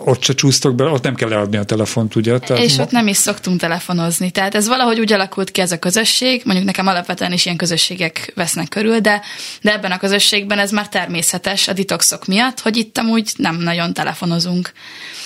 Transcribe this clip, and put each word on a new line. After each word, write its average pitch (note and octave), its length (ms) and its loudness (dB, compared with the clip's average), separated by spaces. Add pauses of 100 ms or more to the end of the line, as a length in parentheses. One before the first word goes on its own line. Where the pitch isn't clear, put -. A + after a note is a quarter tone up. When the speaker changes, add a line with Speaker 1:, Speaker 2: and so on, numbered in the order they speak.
Speaker 1:
ott B2+ 180 4
se C3+ 120 2
csúsztok C3+ 400 4
bele, C3 160 2
ott C#3 120 2
nem C3+ 120 0
kell A#2 140 -2
leadni G#2 280 0
a G#2 80 0
telefont, A2 500 0
ugye? A#2 240 2
Tehát B2+ 240 0
Speaker 2:
És A#3 140 4
Speaker 1:
ma- C3 60 0
Speaker 2:
ott - 80 -4
nem A#3 160 2
is G3+ 100 0
szoktunk F#3 440 0
telefonozni. E3+ 680 -2
Tehát G3 240 -2
ez G#3 140 2
valahogy A#3+ 320 2
úgy A3 120 2
alakult F#3+ 380 0
ki - 100 -2
ez F#3 120 0
a E3 60 -4
közösség, A3+ 680 0
mondjuk F#3+ 220 2
nekem F#3+ 200 0
alapvetően F3+ 460 0
is F3 120 0
ilyen F3 120 -2
közösségek E3+ 760 -2
vesznek E3 340 -4
körül, A3 320 0
de, G#3 200 4 (420)
de G#3 100 4
ebben G3 180 -2
a F#3 80 -2
közösségben G3+ 600 2
ez G3+ 120 0
már G#3 180 -2
természetes F3+ 800 -2
a G3+ 40 -4
detoxok F#3+ 540 -2
miatt, A#3+ 340 2
hogy A3+ 160 0
itt A3 220 -2
amúgy A3+ 380 0
nem E3 200 0
nagyon E3+ 360 0
telefonozunk. E3+ 800 -2 (540)